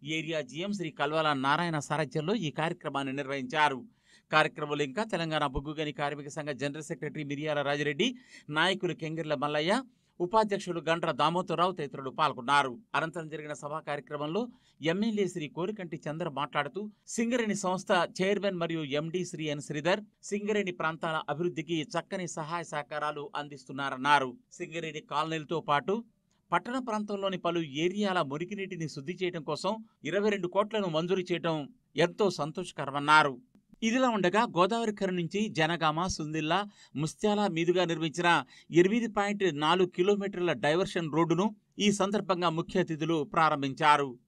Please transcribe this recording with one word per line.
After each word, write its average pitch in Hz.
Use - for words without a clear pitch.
ఏరియా 160
జీఎం 180
శ్రీ 160
కల్వాల 156
నారాయణ 156
సారథ్యంలో 156
ఈ -
కార్యక్రమాన్ని 139
నిర్వహించారు. 135
కార్యక్రమంలో 151
ఇంకా 127
తెలంగాణ 160
బొగ్గు 143
గని 151
కార్మిక 147
సంఘ 151
జనరల్ 143
సెక్రటరీ 151
మిరియాల 147
రాజిరెడ్డి, 147
నాయకులు 180
కెంగిర్ల 156
మల్లయ్య, 151
ఉపాధ్యక్షులు 196
గండ్ర 170
దామోదరరావు 175
తదితరులు 139
పాల్గొన్నారు. 135
అనంతరం 160
జరిగిన 151
సభా 151
కార్యక్రమంలో 151
ఎమ్మెల్యే 208
శ్రీ 156
కోరికంటి 180
చంద్ర 160
మాట్లాడుతూ, 147
సింగరేణి 233
సంస్థ 185
చైర్మన్ 190
మరియు 165
ఎండీ 165
శ్రీ 160
ఎన్ 147
శ్రీధర్ 170
సింగరేణి 202
ప్రాంతాల 160
అభివృద్ధికి 160
చక్కని 175
సహాయ 165
సహకారాలు 147
అందిస్తున్నారన్నారు. 139
సింగరేణి 160
కాలనీలతో 156
పాటు 143
పట్టణ 233
ప్రాంతంలోని 202
పలు 170
ఏరియాల 190
మురికినీటిని 180
శుద్ధి 151
చేయడం 170
కోసం 185
ఇరవై 202
రెండు 180
కోట్లను 208
మంజూరు 180
చేయడం 170
ఎంతో 175
సంతోషకరమన్నారు. 147
ఇదిలా 254
ఉండగా, 190
గోదావరి 214
కర 190
నుంచి 175
జనగామ, 160
సుందిల్ల, 156
ముస్త్యాల 208
మీదుగా 175
నిర్మించిన 165
ఎనిమిది 226
పాయింట్ 202
నాలుగు 175
కిలోమీటర్ల 190
డైవర్షన్ 165
రోడ్డును 165
ఈ 208
సందర్భంగా 190
ముఖ్య 175
అతిథులు 160
ప్రారంభించారు. 147